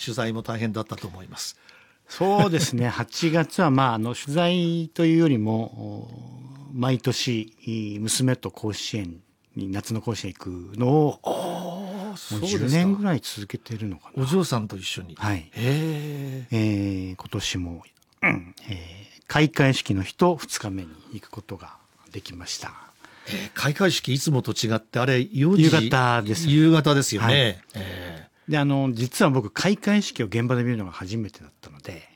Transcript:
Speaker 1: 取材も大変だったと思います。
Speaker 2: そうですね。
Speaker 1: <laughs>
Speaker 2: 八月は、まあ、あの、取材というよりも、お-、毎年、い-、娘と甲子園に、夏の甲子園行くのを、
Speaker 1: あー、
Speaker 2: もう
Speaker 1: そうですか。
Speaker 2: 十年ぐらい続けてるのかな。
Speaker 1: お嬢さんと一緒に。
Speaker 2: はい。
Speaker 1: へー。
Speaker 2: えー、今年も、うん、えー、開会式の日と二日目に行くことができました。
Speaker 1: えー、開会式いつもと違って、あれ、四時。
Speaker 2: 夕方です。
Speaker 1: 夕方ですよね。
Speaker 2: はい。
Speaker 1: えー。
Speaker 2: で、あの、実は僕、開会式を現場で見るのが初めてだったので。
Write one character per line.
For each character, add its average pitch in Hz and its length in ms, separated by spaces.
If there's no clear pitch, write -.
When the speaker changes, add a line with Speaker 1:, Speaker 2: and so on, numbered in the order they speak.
Speaker 1:
取 117 140
材 113 160
も 110 120
大 113 140
変 110 140
だ 107 100
っ - 40
た - 100
と 101 140
思 92 140
い 92 40
ま - 100
す。 - 220
Speaker 2:
そ 202 400
う - 20
で 165 120
す 143 120
ね。 120 140
Speaker 1:
<laughs> - 20
Speaker 2:
八 151 420
月 165 300
は、 160 80
ま 131 200
あ、 117 60
あ - 40
の、 117 160
取 - 180
材 170 600
と 170 120
い 165 100
う - 20
よ 165 100
り 135 100
も、 110 240
お-、 113 1120
毎 127 260
年、 117 540
い-、 107 340
娘 127 360
と 101 140
甲 107 240
子 - 240
園 87 220
に、 98 160
夏 101 220
の 110 80
甲 113 140
子 - 100
園 98 80
行 - 60
く - 100
の 123 100
を、 151 360
Speaker 1:
あ - 60
ー、 185 800
Speaker 2:
も 214 60
う 175 40
Speaker 1:
そ - 200
う 104 40
で 175 60
す 196 120
か。 143 100
Speaker 2:
十 139 40
年 180 200
ぐ 202 100
ら 190 100
い 113 80
続 - 240
け - 120
て - 180
る 107 140
の 87 80
か - 180
な。 135 80
Speaker 1:
お - 20
嬢 170 200
さ 131 120
ん 107 120
と 101 80
一 95 100
緒 - 140
に。 87 140
Speaker 2:
は 104 200
い。 80 180
Speaker 1:
へ 139 960
ー。 117 60
Speaker 2:
え 101 580
ー、 - 20
今 - 140
年 - 280
も、 85 260
う - 60
ん、 90 280
え 87 380
ー、 - 80
開 151 220
会 135 240
式 - 200
の 95 80
日 - 140
と 175 220
二 - 220
日 107 100
目 95 140
に 80 60
行 104 120
く - 60
こ 104 120
と 95 160
が 85 180
で 98 80
き - 120
ま 87 140
し - 120
た。 - 140
Speaker 1:
え - 40
ー、 202 220
開 143 200
会 185 180
式 - 220
い 135 60
つ 160 120
も 127 100
と 107 120
違 110 240
っ - 20
て、 - 200
あ 123 60
れ、 127 240
四 147 280
時。 156 60
Speaker 2:
夕 156 80
方 120 500
で 107 140
す。 165 120
Speaker 1:
夕 151 240
方 151 240
で 139 80
す 113 120
よ 101 80
ね。 113 40
Speaker 2:
は 123 60
い。 - 20
Speaker 1:
え 90 500
ー。 - 280
Speaker 2:
で、 151 60
あ 143 60
の、 139 300
実 123 320
は 156 40
僕、 123 220
開 196 240
会 202 260
式 - 220
を 107 40
現 117 180
場 123 100
で 120 80
見 120 80
る 117 60
の 101 80
が 87 60
初 95 260
め 104 120
て - 120
だ - 60
っ - 120
た - 100
の 73 120
で。 87 340